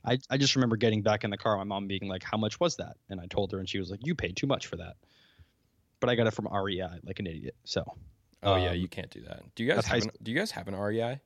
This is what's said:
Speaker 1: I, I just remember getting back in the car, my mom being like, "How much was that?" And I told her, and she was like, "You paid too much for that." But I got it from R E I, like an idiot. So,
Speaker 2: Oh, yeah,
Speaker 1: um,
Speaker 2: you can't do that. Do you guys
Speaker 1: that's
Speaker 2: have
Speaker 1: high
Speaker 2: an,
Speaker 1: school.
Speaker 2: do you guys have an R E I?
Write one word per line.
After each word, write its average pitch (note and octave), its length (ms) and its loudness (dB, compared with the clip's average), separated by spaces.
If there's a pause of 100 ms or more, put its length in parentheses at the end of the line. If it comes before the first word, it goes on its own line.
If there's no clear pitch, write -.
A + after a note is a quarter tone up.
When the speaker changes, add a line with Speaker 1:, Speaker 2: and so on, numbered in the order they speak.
Speaker 1:
I, B2 140 2 (100)
I C3+ 100 0
just C3+ 180 4
remember A#2+ 200 6
getting A2 280 4
back G#2+ 200 4
in A2 60 0
the G2+ 80 -2
car, A2 180 2
my G2 80 -2
mom G2 220 -2
being G2 220 -4
like, F#2 160 -4
"How - 120 -4
much A2 240 0
was F3 180 2
that?" - 200 -10 (120)
And F#2 120 -8
I F2 60 -12
told F#2+ 240 0
her, F#2+ 80 -4
and F#2 100 -6
she G2 80 -4
was F#2 140 -4
like, G2+ 120 -10
"You E3 120 0
paid F2+ 200 -4
too C#3 120 -2
much - 180 0
for - 120 -8
that." F2 180 -12 (1040)
But B2 100 2
I B2 60 6
got A#2 100 6
it A2 60 6
from - 160 -4
R G2 200 0
E F#2 140 -2
I, F2+ 220 -6
like - 160 -8
an G2 80 -4
idiot. D#2+ 360 -8
So, - 200 -2 (580)
Speaker 2:
Oh, G2 140 4
yeah, F2+ 160 2
Speaker 1:
um, F2 60 0
Speaker 2:
you F2+ 100 0
can't - 240 -10
do - 100 -14
that. - 220 -14 (100)
Do A#2 100 -4
you B2 60 2
guys D#3 80 4
Speaker 1:
that's A2+ 100 2
Speaker 2:
have - 40 0
Speaker 1:
high B2 60 4
Speaker 2:
an, A2+ 40 4
Speaker 1:
school. G#2+ 220 -4
Speaker 2:
do A2 80 -6
you C3+ 60 0
guys G#3+ 120 0
have F2+ 180 -8
an G2 60 -6
R G2+ 180 0
E A2+ 120 0
I? B2+ 220 -4